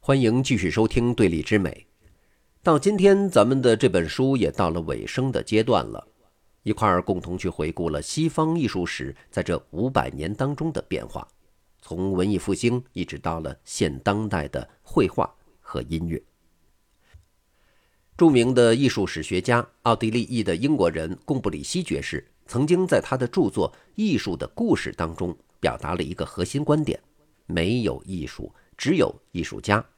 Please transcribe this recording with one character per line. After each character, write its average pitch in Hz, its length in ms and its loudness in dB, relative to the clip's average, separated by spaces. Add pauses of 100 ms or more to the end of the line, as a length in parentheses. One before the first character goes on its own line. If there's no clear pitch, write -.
欢 139 140 4
迎 120 220 4
继 127 120 0
续 92 140 0
收 110 180 2
听 120 280 0
《对 101 120 4
立 82 140 0
之 104 160 2
美》。 - 300 -2 (720)
到 160 160 4
今 196 180 2
天， 196 320 6
咱 110 200 6
们 135 120 2
的 120 160 6
这 110 140 4
本 85 180 2
书 131 300 0
也 82 140 2
到 90 180 0
了 85 120 -2
尾 67 220 -6
声 131 280 -2
的 60 100 -2
阶 107 220 2
段 113 200 2
了， 53 240 -12 (540)
一 104 100 -4
块 107 160 0
儿 90 140 4
共 90 180 -2
同 87 160 -8
去 90 140 -4
回 80 220 -4
顾 82 180 -4
了 76 100 -4
西 156 300 -2
方 160 260 0
艺 151 120 0
术 90 180 -2
史 67 300 -8 (160)
在 95 100 -4
这 85 180 -2 (120)
五 101 180 -2
百 65 220 -2
年 73 200 -6
当 139 240 -4
中 160 160 -4
的 - 120 -6
变 - 240 -6
化， - 200 -14 (540)
从 92 300 -6
文 92 180 0
艺 101 80 0
复 95 160 -2
兴 120 300 0 (100)
一 90 100 -6
直 73 140 -10
到 82 220 -6
了 71 240 -10
现 76 380 -2
当 104 280 -2
代 80 200 -4
的 64 200 -8 (140)
绘 110 240 0
画 - 200 -2 (320)
和 - 220 -10
音 80 260 -6
乐。 82 140 -6 (1900)
著 170 140 8
名 127 240 4
的 120 220 6
艺 135 120 2
术 101 200 0
史 80 160 -6
学 92 180 -2
家、 120 260 0 (140)
奥 117 140 2
地 110 160 -2
利 117 100 0
裔 110 220 -4
的 92 120 0
英 135 220 0
国 92 100 4
人 80 380 -4
贡 135 160 -4
布 101 80 -4
里 73 140 -8
希 180 180 -4
爵 71 180 -4
士 69 240 -8 (220)
曾 139 220 -2
经 180 180 4
在 160 160 2
他 - 160 -4
的 127 100 -2
著 135 220 2
作 - 220 0 (240)
《艺 202 240 2
术 85 180 -4
的 65 120 -6
故 - 260 0
事》 - 200 -6
当 82 200 -4
中 90 200 -4 (240)
表 71 160 0
达 82 200 -4
了 90 80 -2
一 71 100 -6
个 82 100 -6
核 90 220 -4
心 143 180 -4
观 151 200 2
点： - 180 -4 (460)
没 90 340 0
有 76 240 -2
艺 87 220 -8
术， - 260 -14 (240)
只 175 200 0
有 - 140 4 (200)
艺 85 120 -4
术 - 160 -8
家。 104 240 0 (140)